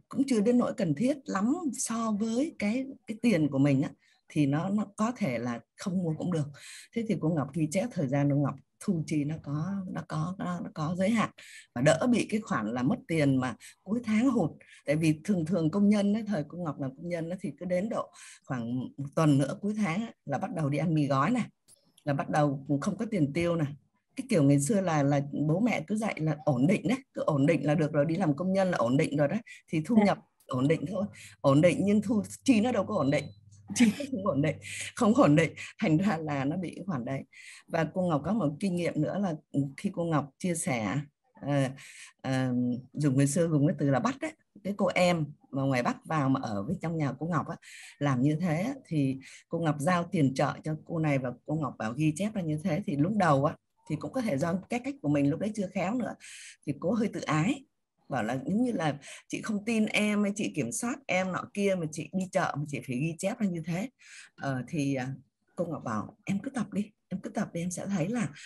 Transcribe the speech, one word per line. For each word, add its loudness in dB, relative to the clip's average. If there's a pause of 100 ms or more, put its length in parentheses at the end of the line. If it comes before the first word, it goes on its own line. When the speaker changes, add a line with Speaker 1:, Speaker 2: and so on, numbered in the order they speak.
Speaker 1:
cũng -2
chưa 2
đến 4
nỗi 2
cần 0
thiết 0
lắm 0 (180)
so -4 (100)
với -2
cái, 0 (200)
cái -8
tiền 4
của 0
mình 6
á, -2 (380)
thì 2
nó, 0
nó 0 (100)
có 0
thể -2
là -4 (160)
không -4
mua -2
cũng -2
được. 0 (460)
Thế -2
thì 2
cô 0
Ngọc 0
ghi 0
chép 0
thời -2
gian 2
cô 2
Ngọc 0 (260)
thu -2
chi 0
nó -4
có, -4 (220)
nó -8
có, -4
nó, -4
nó -8
có -4
giới 2
hạn 2 (440)
và -2
đỡ 6
bị 4
cái 0
khoản -4
là -2
mất 2 (120)
tiền 4
mà -2 (260)
cuối -4
tháng 4
hụt. 2 (360)
Tại 2
vì 4
thường 0
thường 2
công 4
nhân 4
ấy, -2
thời -2
cô -12
Ngọc -6
làm -4
công -10
nhân -4
ấy, -6
thì -6
cứ -12
đến 0
độ -4 (360)
khoảng -4
một -10
tuần 6
nữa 0
cuối -2
tháng 0
ấy, -8 (120)
là -4
bắt -6
đầu -2
đi 0
ăn 0
mì 2
gói 2
này, 0 (600)
là 0
bắt -4
đầu 0 (140)
không -2
có -6
tiền 2
tiêu 0
này. 0 (480)
Cái -8
kiểu 6
ngày 8
xưa 2
là, 2
là 4 (260)
bố 2
mẹ 0
cứ -2
dạy -2
là 0
ổn 4
định 2
đấy, 2 (160)
cứ -6
ổn 2
định 2
là 2
được 2
rồi, 4
đi 0
làm 2
công -2
nhân 2
là 0
ổn 2
định 2
rồi 4
đấy, -2 (300)
thì -2
thu 4
Speaker 2:
Dạ. 8
Speaker 1:
nhập 4 (280)
ổn 0
định 2
thôi, -4 (360)
ổn 6
định 6
nhưng 4
thu 0 (220)
chi 6
nó 2
đâu 0
có -6
ổn 4
định, 0 (440)
<laughs> -10
chi 6 (140)
nó -6
không -4
ổn 2
định, 0 (400)
không 4
ổn 8
định, 2 (280)
thành 4
ra 2
là -4
nó -2
bị -6
cái -12
khoản -4
đấy. -6 (460)
Và 0 (100)
cô -2
Ngọc 0
có -2
một 0 (120)
kinh -2
nghiệm -2
nữa -2
là -2 (420)
khi -4
cô -2
Ngọc 0
chia -2
sẻ, -2 (440)
ờ, 0 (540)
ờ, 0 (400)
dùng 0
ngày 6
xưa 2
dùng 4
cái 0
từ 2
là 4
bắt 0
đấy, -6 (320)
cái -4
cô 2
em 4 (260)
mà -2
ngoài 4
Bắc -2
vào 2
mà 4
ở -4
với -4
trong -4
nhà 0
cô -6
Ngọc 0
á, -8 (420)
làm 2
như 2
thế 0
á, -2 (120)
thì 0 (300)
cô -4
Ngọc 0
giao 2
tiền 2
trợ 0 (120)
cho -4 (100)
cô -6
này 2
và -4 (140)
cô -4
Ngọc -4
bảo -4
ghi 2
chép -4
là -4
như -2
thế. -2
Thì -2
lúc 0
đầu 4
á, 0 (360)
thì -2
cũng -10
có -2
thể 0
do 0 (160)
cái -2
cách -6
của -2
mình 4
lúc -4
đấy -4
chưa -4
khéo -2
nữa. -4 (520)
Thì -4
cô 0
hơi 0
tự -6
ái. 0 (440)
Bảo -2
là -2
giống 0
như 0
là -2 (300)
"Chị -6
không -4
tin 2
em 0
hay 0
chị -4
kiểm -2
soát -4 (100)
em -2
nọ -6 (100)
kia 0
mà -4
chị -10
đi -2
chợ 0
mà -4
chị -6
phải -4
ghi -2
chép -4
ra 0
như -4
thế." -4 (460)
Ờ, -4
thì, -2
à, -4 (480)
cô -2
Ngọc -6
bảo -6
"Em -2
cứ -8
tập -6
đi, -4 (180)
em -8
cứ -12
tập -4
đi, -6
em -4
sẽ -8
thấy -2
là, -2 (180)